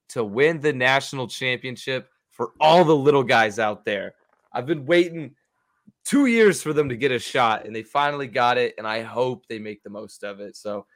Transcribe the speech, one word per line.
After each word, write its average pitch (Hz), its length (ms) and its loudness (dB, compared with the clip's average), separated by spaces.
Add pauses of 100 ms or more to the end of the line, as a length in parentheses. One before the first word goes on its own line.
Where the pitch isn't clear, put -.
to 123 140 -4
win 139 360 0
the 147 140 0
national 131 540 0
championship 127 840 -8 (220)
for - 280 -8
all 165 240 6
the 156 120 6
little 139 280 4
guys 113 360 2
out 107 260 -4
there. 98 300 -6 (360)
I've 127 140 -6
been 147 200 -6
waiting 165 500 0 (680)
two 285 220 2
years 220 380 4
for 156 100 -4
them 143 160 0
to 120 80 -6
get 131 140 0
a 120 80 0
shot, 113 460 0
and 107 100 -12
they 110 80 -8
finally 143 440 -2
got 123 300 2
it, 120 200 0
and 110 100 -8
I 113 160 -4
hope 117 440 -4
they 113 120 -10
make 107 240 -14
the 101 60 -20
most 104 340 -16
of 101 160 -12
it. 101 180 -16
So 104 280 -10 (100)